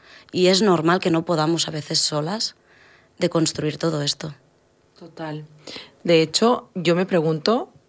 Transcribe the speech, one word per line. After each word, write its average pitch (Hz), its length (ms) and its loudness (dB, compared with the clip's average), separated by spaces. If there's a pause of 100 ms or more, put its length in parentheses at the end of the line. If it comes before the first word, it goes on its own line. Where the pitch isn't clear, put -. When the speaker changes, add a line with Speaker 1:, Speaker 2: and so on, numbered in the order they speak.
(300)
Speaker 1:
y 180 160 2
es 190 160 4
normal 175 380 2
que 180 100 0
no 165 140 0
podamos 160 440 0
a 160 40 -8
veces 156 260 -4
solas 165 560 -4 (640)
deconstruir 156 580 -2
todo 156 260 -2
esto. 143 320 -6 (640)
Speaker 2:
Total. 156 460 -12 (600)
De 165 180 6
hecho, - 520 0
yo 170 200 0
me 185 120 0
pregunto, 175 640 0 (160)